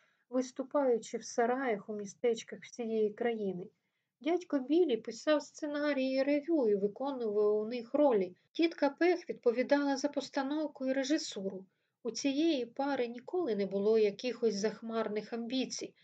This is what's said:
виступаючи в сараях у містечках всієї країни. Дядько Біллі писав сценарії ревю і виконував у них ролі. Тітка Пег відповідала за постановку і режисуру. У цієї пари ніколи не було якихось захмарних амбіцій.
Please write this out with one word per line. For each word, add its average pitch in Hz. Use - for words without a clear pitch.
виступаючи 254
в 226
сараях 240
у 214
містечках 208
всієї 220
країни. 214
Дядько 311
Біллі 285
писав 285
сценарії 285
ревю 285
і 208
виконував 214
у 214
них 233
ролі. 233
Тітка 320
Пег 349
відповідала 262
за 285
постановку 285
і 262
режисуру. 262
У 240
цієї 277
пари 269
ніколи 240
не 196
було 202
якихось 214
захмарних 214
амбіцій. 240